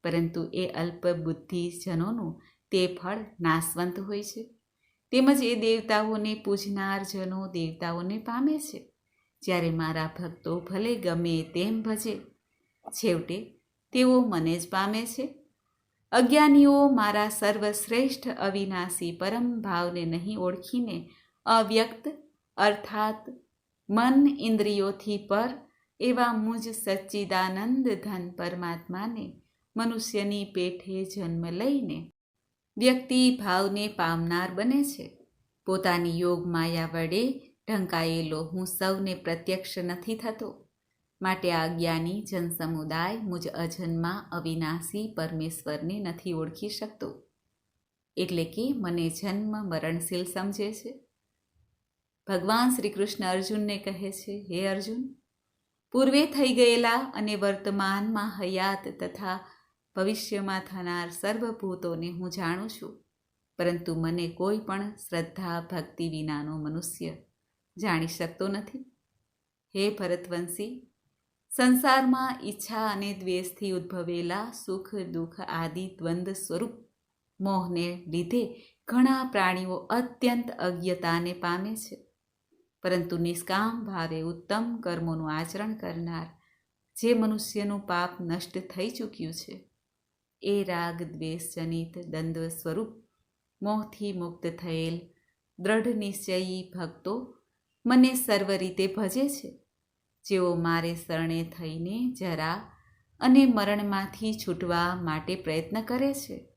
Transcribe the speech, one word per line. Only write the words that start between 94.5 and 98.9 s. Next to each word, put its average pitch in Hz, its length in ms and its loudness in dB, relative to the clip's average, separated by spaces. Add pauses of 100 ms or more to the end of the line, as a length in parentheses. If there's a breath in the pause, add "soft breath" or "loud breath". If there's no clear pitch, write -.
દ્રઢ 220 300 2
નિશ્ચયી 185 840 -4
ભક્તો 185 640 -6 (500)
મને 254 280 8
સર્વ 202 360 2
રીતે 185 360 2
ભજે 214 420 0